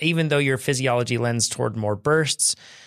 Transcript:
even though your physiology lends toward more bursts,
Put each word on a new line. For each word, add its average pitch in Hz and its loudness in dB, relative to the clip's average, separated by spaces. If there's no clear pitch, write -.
even 165 0
though 147 2
your 135 2
physiology 123 0
lends 117 0
toward 120 -4
more 104 -2
bursts, 151 0